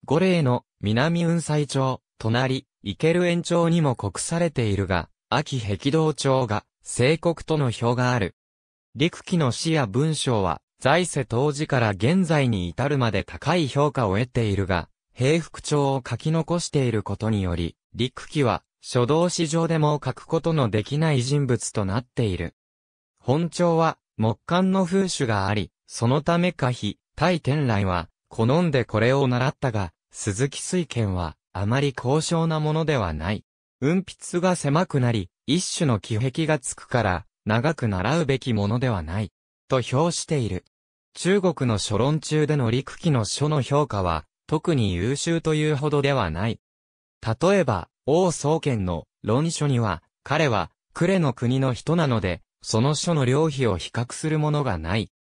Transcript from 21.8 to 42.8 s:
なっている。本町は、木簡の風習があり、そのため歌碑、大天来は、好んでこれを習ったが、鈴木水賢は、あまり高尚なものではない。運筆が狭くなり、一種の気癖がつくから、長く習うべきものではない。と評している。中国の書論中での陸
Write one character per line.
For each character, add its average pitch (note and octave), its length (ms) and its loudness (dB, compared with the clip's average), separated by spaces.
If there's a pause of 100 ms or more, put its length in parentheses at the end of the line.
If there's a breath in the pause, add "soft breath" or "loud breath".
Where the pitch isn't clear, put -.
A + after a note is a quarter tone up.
な F#2+ 140 -2
っ B2+ 60 -6
て - 220 -2
い F#2+ 100 0
る。 E2 180 -6 (720)
本 D#3+ 220 0
町 E3+ 300 0
は、 E3 180 0 (220)
木 A2 260 0
簡 F3+ 200 0
の F#3+ 200 2
風 F#3 240 0
習 C#3+ 180 -2
が G2+ 200 0
あ G2+ 80 0
り、 G2 180 -4 (140)
そ - 200 -4
の C#3 140 4
た E3+ 160 0
め F3 140 2
歌 B2+ 200 -2
碑、 G#2+ 280 -6 (180)
大 E3+ 240 2
天 C#3+ 260 0
来 G2+ 200 2
は、 F2 240 -2 (180)
好 - 160 -2 (160)
ん F3 100 2
で B2+ 140 0
こ - 160 -2
れ B2 140 4
を C#3 120 2
習 B2+ 220 0
っ - 100 -6
た C3 140 -2
が、 G2 220 -4 (160)
鈴 A2+ 400 -4
木 - 100 -12
水 F3+ 260 -2
賢 G#2 280 -2
は、 F2 200 -4 (200)
あ F#2+ 100 -4
ま A#2+ 160 0
り C#3+ 140 0
高 C#3 260 0
尚 E3 260 0
な D#3 140 0
も D3+ 140 0
の D#3+ 100 0
で D3 140 0
は F2 160 -2
な D#2+ 180 -4
い。 - 140 -6 (340)
運 E3+ 220 2
筆 - 380 -6
が F3+ 160 2
狭 D3 280 0
く C#3+ 160 -2
な B2 100 2
り、 G#2 200 -2 (160)
一 D#3 280 -2
種 E3 140 0
の A2 120 2
気 A2 180 -4
癖 C3+ 260 -2
が D3+ 140 0
つ - 180 -10
く - 100 -20
か A#2+ 160 0
ら、 F2+ 240 -2 (200)
長 A#2+ 280 0
く A#2+ 140 -2
習 G#2 320 0
う D#3 60 0
べ C3 120 0
き B2+ 140 -4
も G2+ 160 0
の A#2 100 0
で B2+ 120 0
は F#2+ 120 -2
な E2+ 200 -4
い。 G2+ 100 -8 (360)
と C3 120 2
評 D3 300 0
し - 160 -6
て D#3 120 -2
い A2 120 -2
る。 F#2 160 -6 (480)
中 F#3+ 260 2
国 E3+ 260 0
の A2+ 120 2
書 - 180 -2
論 C#3+ 240 2
中 D3+ 260 0
で D3+ 100 2
の A#2+ 140 0
陸 B2+ 280 -4